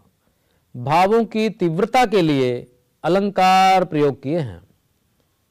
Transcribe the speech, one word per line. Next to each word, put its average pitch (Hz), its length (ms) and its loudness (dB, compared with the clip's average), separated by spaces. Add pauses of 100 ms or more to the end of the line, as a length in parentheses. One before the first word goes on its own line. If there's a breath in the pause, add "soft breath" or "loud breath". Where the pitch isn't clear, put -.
(760)
भावों 180 500 0
की 220 260 -2
तीव्रता 185 560 -2
के 196 160 0
लिए 135 300 0 (520)
अलंकार 190 800 2
प्रयोग 147 380 -2
किए 147 160 -6
हैं। 98 240 -10 (880)